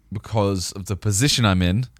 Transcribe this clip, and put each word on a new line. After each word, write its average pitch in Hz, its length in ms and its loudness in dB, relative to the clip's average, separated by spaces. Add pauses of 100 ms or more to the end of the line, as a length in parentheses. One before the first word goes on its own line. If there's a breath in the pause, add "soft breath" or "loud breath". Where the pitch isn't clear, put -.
(120)
because 101 600 -2
of 95 140 -12
the 98 100 -4
position 110 480 0
I'm 95 180 4
in," 95 240 2 (140)